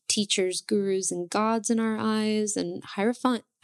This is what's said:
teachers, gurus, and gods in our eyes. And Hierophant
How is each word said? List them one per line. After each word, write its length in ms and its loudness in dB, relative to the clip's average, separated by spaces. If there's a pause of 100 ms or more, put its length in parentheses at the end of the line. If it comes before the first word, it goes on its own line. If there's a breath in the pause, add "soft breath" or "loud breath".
teachers, 540 0
gurus, 480 0
and 180 -4
gods 400 0
in 100 2
our 200 0
eyes. 580 0
And 260 -4
Hierophant 640 0 (200)